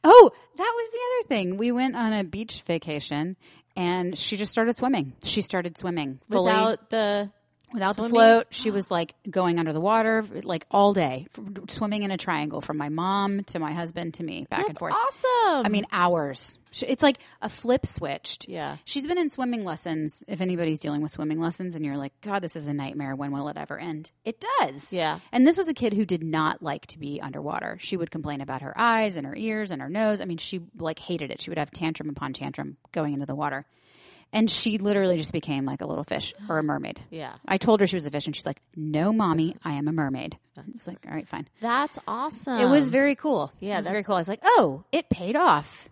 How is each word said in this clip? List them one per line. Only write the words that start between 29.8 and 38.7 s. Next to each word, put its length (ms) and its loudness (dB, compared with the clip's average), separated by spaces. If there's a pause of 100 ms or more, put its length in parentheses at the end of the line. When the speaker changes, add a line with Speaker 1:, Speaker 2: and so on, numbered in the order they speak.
Speaker 1:
her 60 -8
nose. 320 0
I 40 -6
mean, 140 -4
she, 220 -6 (160)
like, 200 -4
hated 340 -6
it. 100 -8
She 100 -8
would 80 -4
have 120 -4
tantrum 380 -4
upon 240 -8
tantrum 440 -10 (140)
going 220 -2
into 140 -4
the 80 -6
water. 300 -6 (720)
And 140 4
she 300 0
literally 380 2
just 140 -4
became, 320 -4
like, 180 -6
a 40 -8
little 180 -6
fish 300 -6 (160)
or 80 0
a 60 0
mermaid. 360 -4 (120)
Speaker 2:
Yeah. 220 -12 (140)
Speaker 1:
I 120 0
told 220 6
her 60 6
she 100 -2
was 100 -6
a 20 -6
fish, 160 -4
and 100 -4
she's 120 -6
like, 160 -8 (120)